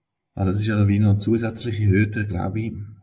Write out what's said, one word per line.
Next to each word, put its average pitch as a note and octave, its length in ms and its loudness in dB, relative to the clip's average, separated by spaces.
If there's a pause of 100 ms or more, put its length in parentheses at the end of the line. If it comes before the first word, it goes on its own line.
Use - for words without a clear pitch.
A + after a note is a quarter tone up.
(360)
Also F#2+ 160 0
das G#2 100 -2
ist G#2+ 60 -2
ja G#2 200 2
wie G2+ 120 4
noch G#2 100 6
eine G2+ 80 4
zusätzliche A2 680 -2
Hürde, G#2 400 2
glaube G2 340 -4
ich, A2+ 120 -6 (300)